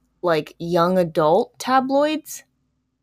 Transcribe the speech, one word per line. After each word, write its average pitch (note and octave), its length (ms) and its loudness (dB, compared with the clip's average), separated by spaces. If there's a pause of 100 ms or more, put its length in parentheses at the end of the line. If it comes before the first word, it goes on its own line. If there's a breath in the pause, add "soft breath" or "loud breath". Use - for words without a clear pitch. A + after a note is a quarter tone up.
(200)
like D#3+ 380 -2
young E3+ 400 0
adult E3+ 600 0
tabloids. C#4 840 -2 (580)